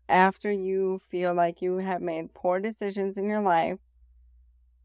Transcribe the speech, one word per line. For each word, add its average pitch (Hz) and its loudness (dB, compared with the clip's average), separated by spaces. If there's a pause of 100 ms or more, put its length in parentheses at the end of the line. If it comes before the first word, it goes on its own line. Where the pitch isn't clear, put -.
after 190 4
you 190 -2
feel 180 -2
like 175 0
you 180 -2
have 190 -4
made 165 -6
poor 180 0
decisions 202 -6
in 196 -4
your 214 -2
life 175 0 (1040)